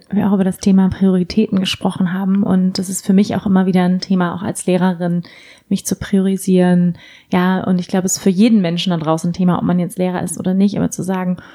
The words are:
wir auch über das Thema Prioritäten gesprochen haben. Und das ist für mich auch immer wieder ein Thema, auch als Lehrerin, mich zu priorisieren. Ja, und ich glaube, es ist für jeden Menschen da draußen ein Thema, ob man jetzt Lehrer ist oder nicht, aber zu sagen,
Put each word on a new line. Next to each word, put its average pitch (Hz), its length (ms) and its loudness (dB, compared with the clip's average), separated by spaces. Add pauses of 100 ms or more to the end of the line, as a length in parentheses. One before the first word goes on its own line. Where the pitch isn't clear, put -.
wir 196 200 0
auch 196 40 0
über 190 120 2
das 190 140 -4
Thema 190 280 4
Prioritäten 190 720 0
gesprochen 185 540 -4
haben. 196 300 0
Und 185 340 0
das 185 100 -4
ist 190 180 -8
für 202 80 0
mich 196 220 2
auch 190 100 -4
immer 190 200 2
wieder 180 180 2
ein 180 160 2
Thema, 180 360 -2
auch 175 60 -10
als - 240 -8
Lehrerin, 175 580 0 (440)
mich - 180 -2
zu - 120 -4
priorisieren. 185 1000 2 (320)
Ja, 185 360 0
und 185 160 2
ich - 80 -10
glaube, 190 160 -2
es 185 100 -2
ist - 80 -8
für 196 60 2
jeden 214 320 4
Menschen 175 300 -2
da 170 60 0
draußen 160 340 -2
ein - 20 -2
Thema, 180 240 2
ob - 80 -2
man 175 140 2
jetzt 180 180 -4
Lehrer 180 260 -2
ist 180 160 -8
oder 185 140 -2
nicht, 196 240 2
aber 175 140 -2
zu - 120 -6
sagen, 180 340 -4 (180)